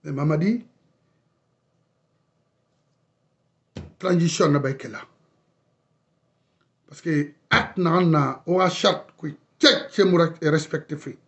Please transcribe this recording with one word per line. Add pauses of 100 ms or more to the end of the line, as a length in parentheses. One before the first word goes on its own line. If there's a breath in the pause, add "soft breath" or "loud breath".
Mais
Mamadi, (3250)
transition,
n'a,
ba, (200)
là. (1900)
Parce
que, (160)
acte,
n'a,
n'a,
ou
à
charte,
qui, (240)
tchèque,
c'est
moura, (120)
et
respecté,
fait. (120)